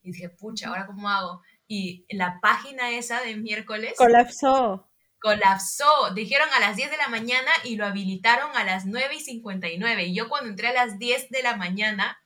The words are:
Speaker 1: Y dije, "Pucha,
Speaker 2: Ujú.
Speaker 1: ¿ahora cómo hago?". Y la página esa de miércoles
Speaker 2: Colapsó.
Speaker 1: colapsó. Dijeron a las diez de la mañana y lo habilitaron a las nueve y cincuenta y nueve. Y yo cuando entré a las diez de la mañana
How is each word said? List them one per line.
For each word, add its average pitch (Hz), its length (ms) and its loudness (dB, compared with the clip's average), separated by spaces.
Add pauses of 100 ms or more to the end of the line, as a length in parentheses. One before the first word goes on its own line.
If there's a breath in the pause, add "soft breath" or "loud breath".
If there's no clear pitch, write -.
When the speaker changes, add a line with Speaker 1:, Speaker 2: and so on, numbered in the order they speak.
Speaker 1:
Y 180 100 -14
dije, 175 180 -12
"Pucha, 214 380 -12
Speaker 2:
Ujú. - 20 -8
Speaker 1:
¿ahora 190 160 -8
cómo 202 240 -10
hago?". 185 320 -2 (260)
Y 190 420 -8
la 180 320 -2
página 262 500 0
esa 233 300 -4
de 226 140 -8
miércoles 214 640 -6
Speaker 2:
Colapsó. 240 880 6 (320)
Speaker 1:
colapsó. 208 920 4
Dijeron 269 380 2
a 254 80 4
las 208 160 2
diez 277 140 -4
de 302 60 -4
la 285 120 0
mañana 247 420 -2 (140)
y 233 120 -6
lo 208 100 -2
habilitaron 202 720 0
a 214 80 0
las 190 220 -2
nueve 262 300 -4
y 302 40 -12
cincuenta 208 480 -10
y 170 100 -6
nueve. 214 260 0
Y 180 100 -4
yo 220 140 -4
cuando 277 220 -4
entré 202 180 -4
a 254 40 0
las 233 260 0
diez 240 320 -2
de 262 120 -4
la 240 140 0
mañana 202 680 -2